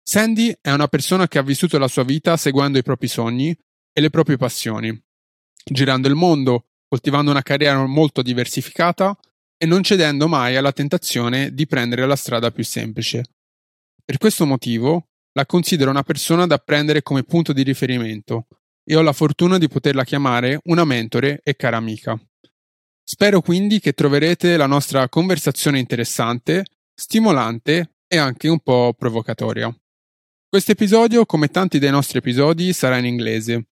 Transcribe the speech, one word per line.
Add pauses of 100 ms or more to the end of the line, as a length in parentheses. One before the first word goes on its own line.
Sandy
è
una
persona
che
ha
vissuto
la
sua
vita
seguendo
i
propri
sogni
e
le
proprie
passioni, (680)
girando
il
mondo, (180)
coltivando
una
carriera
molto
diversificata (380)
e
non
cedendo
mai
alla
tentazione
di
prendere
la
strada
più
semplice. (800)
Per
questo
motivo (300)
la
considero
una
persona
da
prendere
come
punto
di
riferimento (340)
e
ho
la
fortuna
di
poterla
chiamare
una
mentore
e
cara
amica. (840)
Spero
quindi
che
troverete
la
nostra
conversazione
interessante, (280)
stimolante (100)
e
anche
un
po'
provocatoria. (760)
Questo
episodio,
come
tanti
dei
nostri
episodi,
sarà
in
inglese.